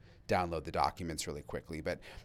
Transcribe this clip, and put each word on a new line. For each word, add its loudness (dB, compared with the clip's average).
download 4
the -6
documents 0
really -6
quickly. -6
But 0